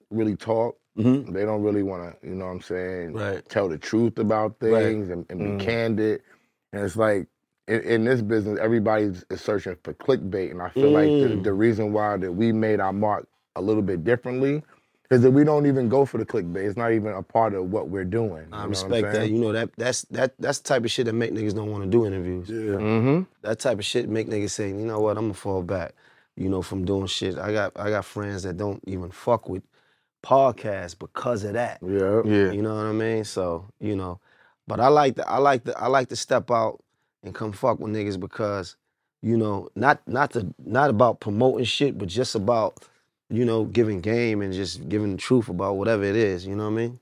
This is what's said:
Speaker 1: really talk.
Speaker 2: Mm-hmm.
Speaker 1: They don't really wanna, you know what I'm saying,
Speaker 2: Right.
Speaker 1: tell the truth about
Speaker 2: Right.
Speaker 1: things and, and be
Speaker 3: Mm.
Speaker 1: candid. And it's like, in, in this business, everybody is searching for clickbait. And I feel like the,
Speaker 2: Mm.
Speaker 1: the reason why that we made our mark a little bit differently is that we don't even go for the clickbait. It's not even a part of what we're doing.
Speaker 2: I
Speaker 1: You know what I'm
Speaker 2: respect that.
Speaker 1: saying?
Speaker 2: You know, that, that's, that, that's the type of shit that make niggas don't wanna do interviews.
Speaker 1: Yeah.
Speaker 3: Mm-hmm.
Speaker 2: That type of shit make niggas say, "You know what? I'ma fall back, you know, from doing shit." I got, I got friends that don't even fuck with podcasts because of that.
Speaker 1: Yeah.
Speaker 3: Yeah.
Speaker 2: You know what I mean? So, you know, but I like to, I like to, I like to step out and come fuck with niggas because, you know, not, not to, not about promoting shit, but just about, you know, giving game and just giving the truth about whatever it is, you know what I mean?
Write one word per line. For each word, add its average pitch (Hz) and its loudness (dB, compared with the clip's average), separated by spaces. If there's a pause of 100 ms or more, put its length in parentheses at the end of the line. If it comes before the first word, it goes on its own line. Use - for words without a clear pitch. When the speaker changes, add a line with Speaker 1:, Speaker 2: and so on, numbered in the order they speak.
Speaker 1:
really 107 0
talk. 113 0 (220)
Speaker 2:
Mm-hmm. 120 2
Speaker 1:
They 95 -2
don't 107 0
really 104 2
wanna, 90 -6
you - -10
know 92 -6
what 92 -8
I'm 90 -10
saying, 90 -6
Speaker 2:
Right. 101 -6
Speaker 1:
tell 101 0
the 78 -4
truth 110 0
about 107 0
Speaker 2:
Right. 113 4
Speaker 1:
things 107 0
and, 87 -8
and 92 -10
be 104 -4
Speaker 3:
Mm. 101 -4
Speaker 1:
candid. 110 0 (520)
And 101 -6
it's 92 -6
like, 107 2 (400)
in, 110 0
in 113 2
this 123 4
business, 104 0
everybody 110 2 (260)
is 92 -8
searching 95 -4
for 78 -10
clickbait. 95 0
And 90 -10
I 92 -8
feel 139 4
like 151 6
the, 143 4
Speaker 2:
Mm. 95 -2
Speaker 1:
the 101 2
reason 107 2
why 104 0
that 92 -4
we 113 2
made 110 2
our 95 0
mark 104 -2 (280)
a 87 -6
little 107 2
bit 90 -2
differently 127 0 (480)
is 127 8
that 127 8
we 143 8
don't 147 4
even 131 2
go 131 4
for 123 -4
the 110 -2
clickbait. 92 -4
It's 98 -4
not 117 2
even 107 0
a 95 -8
part 113 2
of 92 -4
what 90 -2
we're 95 -4
doing. 107 -2
Speaker 2:
I 80 -12
Speaker 1:
You 78 -16
know 85 -16
what 107 -10
I'm 104 -4
Speaker 2:
respect 101 0
that. 104 0
Speaker 1:
saying? 110 2
Speaker 2:
You 120 2
know, 110 2
that, 113 -2
that's, 123 -2 (100)
that, 127 0
that's 139 -2
the - -12
type 131 2
of 117 -2
shit 127 0
that 113 0
make 117 0
niggas 107 -2
don't 104 -4
wanna 101 -6
do 113 4
interviews. 92 -6
Speaker 1:
Yeah. 113 -8 (260)
Speaker 3:
Mm-hmm. 113 4 (220)
Speaker 2:
That 110 -4
type 117 0
of 101 -6
shit 120 -2
make 107 -2
niggas 104 -2
say, 104 -4
"You 98 -6 (120)
know 110 -4
what? 107 2
I'ma 110 -2
fall 95 -4
back, 90 -6 (420)
you 95 -2
know, 95 0
from 95 -6
doing 98 0
shit." 92 -4
I 101 -4
got, 104 -2
I 104 -4
got 101 -2
friends 101 -8
that 90 -6
don't 101 -6
even 90 -8
fuck - -2
with 92 -8 (600)
podcasts 110 2
because 110 -4
of 101 -6
that. 117 -4
Speaker 1:
Yeah. 98 2
Speaker 3:
Yeah. 101 4
Speaker 2:
You 101 -4
know 107 -2
what 107 -4
I 110 -2
mean? 110 -2
So, 90 -4 (140)
you 107 -2
know, 92 -6 (480)
but 107 -4
I 120 6
like 147 6
to, - -6
I 113 0
like 139 4
to, 127 -6
I 117 -2
like 131 2
to 123 -10
step 127 -2
out 113 -2 (400)
and 95 -12
come 110 -8
fuck 113 -2
with 107 -6
niggas 104 -4
because, 101 -6 (460)
you 113 2
know, 104 -2
not, 131 2
not 139 -2
to, 98 -4 (100)
not 131 2
about 113 4
promoting 117 0
shit, 139 0
but 101 -6
just 117 -4
about, 110 0 (460)
you 117 0
know, 113 2
giving 104 0
game 110 0
and 95 -4
just 92 -6
giving 104 0
the 92 -4
truth 120 2
about 98 -2
whatever 101 0
it 98 0
is, 95 0
you 98 -6
know 107 -4
what 107 -2
I - -2
mean? 117 -4